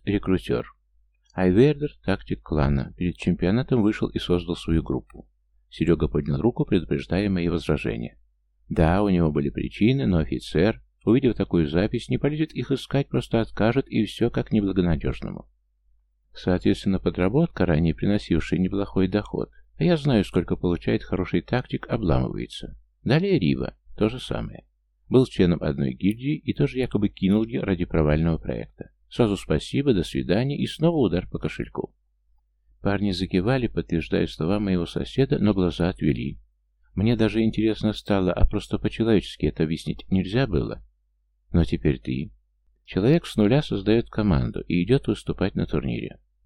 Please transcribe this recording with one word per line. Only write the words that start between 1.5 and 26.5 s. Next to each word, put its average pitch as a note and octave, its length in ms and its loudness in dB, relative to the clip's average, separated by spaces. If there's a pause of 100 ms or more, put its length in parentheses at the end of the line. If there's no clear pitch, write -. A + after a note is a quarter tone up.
тактик - 380 -4
клана, C#2+ 540 0
перед F2 200 -4
чемпионатом G#2 680 0
вышел G#2+ 260 0
и - 100 -4
создал F2 380 -2
свою D#2+ 260 0
группу. - 440 -8 (440)
Серега D#2+ 360 2
поднял C#2+ 340 -2
руку, A#2+ 260 0
предупреждая F2+ 640 -2
мои E2+ 180 0
возражения. C#2+ 680 -4 (500)
Да, F2 340 2
у G#2 60 2
него E2+ 240 4
были C#2 160 0
причины, B2+ 580 0
но F#2 120 4
офицер, D#2+ 680 0 (200)
увидев A#2 320 4
такую E2+ 320 2
запись, G2 400 0
не B2+ 100 -2
полезет D3+ 340 -2
их - 180 -6
искать, C#3 380 -2
просто A#2+ 320 -2
откажет A2+ 480 0
и A#2 160 0
все - 260 -2
как - 220 -4
неблагонадежному. F2 960 -2 (840)
Соответственно, F#2+ 680 0
подработка, F#2 680 0
ранее E2 280 4
приносившая F#2+ 640 0
неплохой F#2+ 500 0
доход, - 420 -4 (260)
а D#3 80 -2
я E3+ 120 4
знаю, C#3 280 2
сколько F2+ 320 -2
получает F2+ 480 0
хороший F2+ 380 -2
тактик, - 460 -4
обламывается. B1+ 880 -2 (260)
Далее E3+ 360 2
Рива, C2 380 0 (200)
то G#2+ 120 2
же B2 100 -6
самое. G#2+ 460 -8 (440)
Был B2 180 6
членом F2 360 2
одной C#2 300 -2
гильдии A#2 440 -2
и - 180 -6